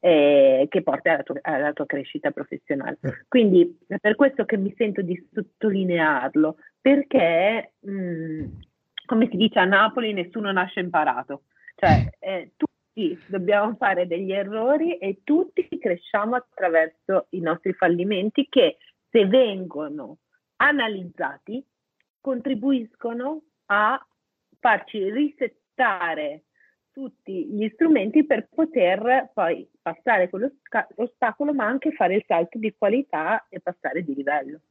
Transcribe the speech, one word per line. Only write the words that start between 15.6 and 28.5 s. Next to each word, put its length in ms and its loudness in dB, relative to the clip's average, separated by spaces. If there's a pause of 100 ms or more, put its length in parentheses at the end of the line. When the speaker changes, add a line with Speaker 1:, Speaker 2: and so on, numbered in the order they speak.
Speaker 1:
cresciamo 580 -2
attraverso 960 -2
i 100 -8
nostri 340 -2
fallimenti 760 0
che, 300 2 (320)
se 160 4
vengono 920 -2 (380)
analizzati, 1080 -2 (580)
contribuiscono 1200 -4 (240)
a 380 0 (540)
farci 520 0
risettare 1300 -4 (480)
tutti 540 -10
gli 280 -4
strumenti 520 4
per 280 0